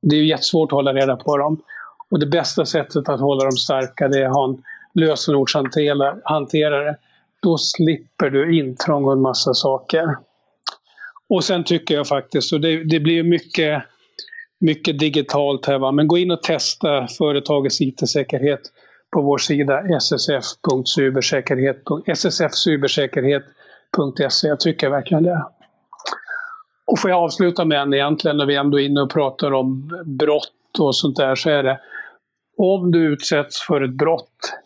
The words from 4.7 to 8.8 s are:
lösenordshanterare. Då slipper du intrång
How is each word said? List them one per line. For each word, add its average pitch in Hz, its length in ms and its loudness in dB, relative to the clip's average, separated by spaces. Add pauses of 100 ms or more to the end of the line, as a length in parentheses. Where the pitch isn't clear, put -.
lösenordshanterare. 147 2000 0 (440)
Då 165 160 2
slipper - 720 -2
du 151 280 2
intrång 139 480 0